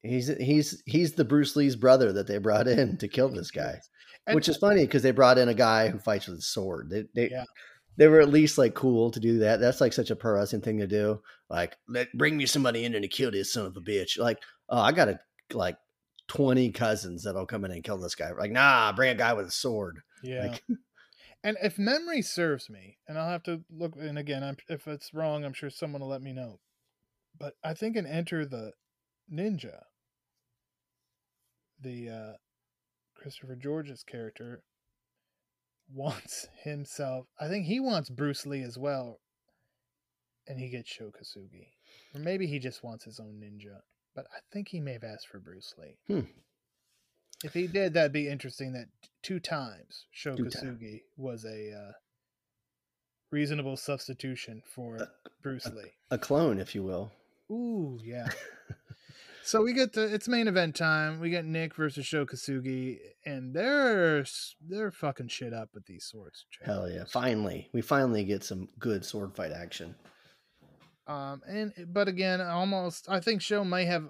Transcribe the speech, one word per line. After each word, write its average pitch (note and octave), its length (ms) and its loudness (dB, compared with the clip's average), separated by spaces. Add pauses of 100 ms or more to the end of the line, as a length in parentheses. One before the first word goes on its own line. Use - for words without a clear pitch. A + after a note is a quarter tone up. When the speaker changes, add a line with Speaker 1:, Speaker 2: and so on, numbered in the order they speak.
Speaker 1:
He's, B2 260 0 (100)
he's, D3 480 2
he's D3+ 280 2
the D#3 100 6
Bruce C#3 320 4
Lee's C#3 200 4
brother B2+ 360 8
that F#2+ 140 0
they G2+ 120 0
brought G#2+ 300 4
in A#2+ 300 4
to G#2 100 -4
kill C3 200 4
this F#2+ 220 -6
guy, C2+ 300 -6 (460)
Speaker 2:
And G#3+ 100 2
Speaker 1:
which D#3 120 4
is D#3 80 2
funny G3+ 300 8
'cause C3+ 160 4
they C3 80 8
brought B2+ 280 10
in B2 100 8
a A#2 60 4
guy A2 340 6
who F2+ 100 -2
fights G#2 300 -2
with F2 100 -10
a D#2+ 40 -10
sword. F2+ 480 -4
They, G#2 140 -4 (100)
they, A#2 160 2
Speaker 2:
Yeah. B2 140 -8 (520)
Speaker 1:
they D3+ 120 12
were D#3 120 12
at C#3+ 100 10
least, D3+ 260 6
like, B2 180 6
cool A#2+ 360 4
to A2+ 100 -6
do A#2 200 4
that. G#2+ 200 4
That's, B2 200 4
like, B2 120 6
such A#2+ 180 0
a G#2+ 60 0
pro A2 180 0
wrestling G2+ 280 0
thing G#2+ 160 0
to G#2 80 0
do. G#2 360 0 (280)
Like, E2+ 260 -2 (120)
"Let, B2 260 -4
bring D3+ 220 4
me C#3+ 100 0
somebody A#2+ 380 2
in A#2 100 -2
and G2+ 160 -2
kill C3 200 0
this G2 220 -2
son G#2+ 140 -2
of F#2 100 -10
a F#2+ 40 -12
bitch." F#2+ 380 -2
Like, A#2 220 0 (300)
"Oh, B2 80 2
I A2+ 140 6
got D#3 160 6
a, F#2+ 100 -2 (340)
like, F2+ 240 -2 (520)
twenty B2+ 420 4
cousins G2+ 540 -2
that'll F#2+ 220 -4
come G2+ 180 -6
in F#2 80 -6
and E2 120 -12
kill G2+ 140 -6
this F2 160 -8
guy." E2 160 -6
Like, G#2 220 -4
"Nah, B2 400 8
bring B2+ 180 4
a B2 80 2
guy A#2+ 160 4
with G2 140 -2
a - 20 -10
sword." G2+ 480 -4 (240)
Speaker 2:
Yeah. B2+ 300 -6
Speaker 1:
Like A#2 160 -12
<laughs> A#3+ 100 -2 (640)
Speaker 2:
And G#3+ 200 -2
if G3 160 0
memory D4 440 0
serves D#3+ 480 -2
me, G2 280 -20 (100)
and D#3 100 -8
I'll E3 120 -4
have E3+ 140 -6
to E3+ 260 -8
look, D#3+ 260 -8
and D3 220 -8
again, C#3+ 260 -6
I'm, C#3 140 -8 (100)
if D#3+ 180 -8
it's D3+ 280 -12
wrong, D3+ 300 -4
I'm C3+ 100 -8
sure C#3+ 160 -10
someone C#3+ 320 -8
will C3+ 60 -10
let C3+ 140 -6
me C3+ 120 -12
know. A#2+ 260 -12 (800)
But D3 160 -12 (100)
I D#3 100 -6
think A3 220 -4
in G3 100 -2
Enter D#3+ 380 -4
the A#2 280 -10 (600)
Ninja, F#3 520 -6 (2000)
the, A#2+ 300 -12
uh, A2 220 -14 (840)
Christopher C3 420 -16
George's C#3+ 460 -8
character A#2+ 600 -16 (1300)
wants - 540 -8 (160)
himself, C#3+ 640 -8 (140)
I D3+ 80 -8
think G3 160 -4
he G#3+ 160 -2
wants G#3+ 300 -2
Bruce C#3 340 -4
Lee C#3+ 180 -8
as A#2+ 140 -12
well, C3 440 -6 (1300)
and C3+ 140 -12
he B2+ 80 -10
gets B2 220 -12
Sho - 200 -16
Kosugi. - 580 -20 (460)
Or C#3+ 60 -14
maybe F#3 280 -4
he C#3+ 100 -4
just B2+ 260 -10
wants A2+ 200 -16
his A2 140 -20
own G#2+ 240 -18
ninja, G#2 360 -20 (360)
but - 160 -14
I - 100 -18 (120)
think G3+ 160 -10
he F3 120 -8
may C#3 120 -8
have A#2 120 -14
asked G#2+ 240 -16
for G#2 120 -20
Bruce F#2 380 -20
Lee. C#2 180 -20 (100)
Speaker 1:
Hmm. F#3+ 200 -2 (1160)
Speaker 2:
If D3+ 120 -14
he F3+ 120 -2
did, F3+ 280 -2
that'd D#3 180 4
be D3 160 -4
interesting C3 460 -10
that A#2+ 140 -12 (140)
t-, - 60 -20 (140)
two F#3 180 -8
times C3 680 -10
Sho C3+ 260 -10
Speaker 1:
Two B2 140 -4
times. - 60 -10
Speaker 2:
Kosugi A2+ 440 -12 (160)
was A#2+ 300 -10
a, A2 260 -12
uh, G3+ 200 -18 (1400)
reasonable C#3+ 460 -4
substitution C3 880 -10
for A#2+ 300 -14
Speaker 1:
A, - 120 -10 (340)
Speaker 2:
Bruce C3 240 -8
Speaker 1:
a, A2+ 40 -8
Speaker 2:
Lee. G2+ 220 -18 (180)
Speaker 1:
a B2+ 80 -4
clone, C#3 400 0
if - 160 -10
you G2 80 -6
will. F#2 300 -6 (380)
Speaker 2:
Ooh, G#3+ 540 -6
yeah. A#2+ 300 -10
Speaker 1:
<laughs> - 40 -14 (1040)
Speaker 2:
So A3 200 0
we A#3+ 100 0
get B3+ 220 0
to, A3 100 0
it's G#3+ 240 -4
main A#3 180 0
event F3+ 300 0
time. D#3 420 0
We E3 120 -4
get E3+ 140 -4
Nick D#3+ 300 -6
versus D3 320 -4
Sho D3 180 -2
Kosugi, C3 760 -6 (280)
and C3 260 -10
they're G3+ 680 2
s-, - 340 -10 (100)
they're G3 280 -6
fucking C#3 340 -8
shit A#2 260 -10
up A2+ 220 -10
with G2+ 120 -20
these F2 180 -18
swords, G2 460 -20
Chad. - 180 -16
Speaker 1:
Hell F#2+ 200 -4
yeah. F2 200 -8
Finally. G#2+ 640 -2
We A#2 80 0
finally B2+ 420 2
get G2 220 -2
some F#2 240 -8 (100)
good G#2 260 -2
sword G2 300 -10
fight E2+ 160 -8
action. E2+ 460 -12 (1120)
Speaker 2:
Um, C#3 400 -10
and, G#3 240 -6 (160)
but G3 180 2
again, F#3 340 0
almost, F3+ 680 -2
I F#3+ 100 0
think G#3 240 0
Sho G#3 220 0
may F3+ 220 0
have E3 240 0